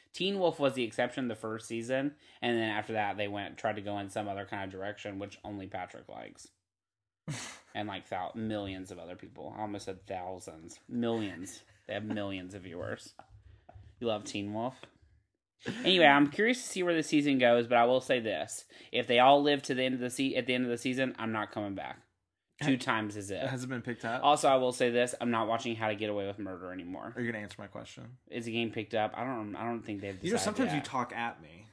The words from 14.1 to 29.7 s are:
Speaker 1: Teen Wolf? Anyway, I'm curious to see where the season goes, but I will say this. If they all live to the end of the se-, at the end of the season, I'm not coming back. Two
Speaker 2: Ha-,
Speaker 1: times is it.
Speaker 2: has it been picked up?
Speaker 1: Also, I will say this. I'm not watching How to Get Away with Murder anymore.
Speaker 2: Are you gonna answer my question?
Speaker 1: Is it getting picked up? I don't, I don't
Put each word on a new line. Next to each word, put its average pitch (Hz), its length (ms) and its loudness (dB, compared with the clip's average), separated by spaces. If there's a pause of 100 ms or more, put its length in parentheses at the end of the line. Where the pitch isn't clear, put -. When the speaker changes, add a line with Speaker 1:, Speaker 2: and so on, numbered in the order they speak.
Speaker 1:
Teen 101 300 -4
Wolf? 120 220 -4 (1080)
Anyway, 175 220 8
I'm 143 220 10
curious 233 340 0
to - 40 -8
see 185 160 -4
where 175 120 2
the 160 80 2
season 147 360 2
goes, 120 280 6
but 120 100 4
I 117 80 8
will 127 160 6
say 127 180 2
this. 104 460 -4 (280)
If 120 140 0
they 120 120 6
all 139 240 10
live 143 220 4
to 139 100 -2
the 127 80 0
end 131 120 2
of 123 60 -2
the 123 80 -2
se-, 135 280 0
at 123 100 0
the 127 80 2
end 123 100 2
of 123 60 0
the 117 80 0
season, 127 400 0
I'm 113 140 -2
not 104 200 -2
coming 104 220 -4
back. 71 240 -8 (640)
Two 135 140 2
Speaker 2:
Ha-, - 20 0
Speaker 1:
times 110 360 0
is 101 160 -8
it. 92 160 -4
Speaker 2:
has 127 180 -4
it 127 40 -6
been 123 140 -4
picked 120 240 -6
up? 120 180 0
Speaker 1:
Also, 147 240 6
I 135 80 8
will 127 160 4
say 123 160 4
this. 120 320 4
I'm 120 100 0
not 113 160 2
watching 113 300 0
How 110 120 0
to 107 80 0
Get 107 120 -2
Away 101 180 -2
with 98 120 -6
Murder 92 340 -8
anymore. 92 420 -8
Speaker 2:
Are 120 60 -6
you 117 100 -2
gonna 107 140 -6
answer 98 160 -12
my 104 60 -12
question? 113 380 -14 (260)
Speaker 1:
Is 117 180 -6
it 113 40 -4
getting 117 200 0
picked 110 220 -4
up? 107 200 2
I 117 100 -4
don't, 113 300 -6
I 110 100 -6
don't 117 200 -4